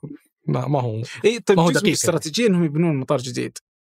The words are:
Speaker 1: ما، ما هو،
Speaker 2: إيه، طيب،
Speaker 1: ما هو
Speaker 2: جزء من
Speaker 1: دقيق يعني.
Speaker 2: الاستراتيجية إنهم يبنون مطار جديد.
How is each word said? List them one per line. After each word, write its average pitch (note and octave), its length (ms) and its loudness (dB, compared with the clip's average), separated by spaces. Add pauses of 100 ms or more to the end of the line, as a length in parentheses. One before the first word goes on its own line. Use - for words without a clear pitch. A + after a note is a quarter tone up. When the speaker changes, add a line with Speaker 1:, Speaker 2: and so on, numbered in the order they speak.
(460)
Speaker 1:
ما، C3+ 220 -2
ما C#3+ 120 0
هو، A2+ 220 -4 (220)
Speaker 2:
إيه، A3+ 140 2
طيب، G3+ 180 2
Speaker 1:
ما E3+ 60 6
هو F3 80 6
Speaker 2:
جزء - 40 0
من A#3+ 60 2
Speaker 1:
دقيق G#3 40 -4
يعني. G#3 40 4
Speaker 2:
الاستراتيجية E3 580 0
إنهم F3 180 4
يبنون D#3 320 0
مطار C3 220 -2
جديد. B2 400 -8 (280)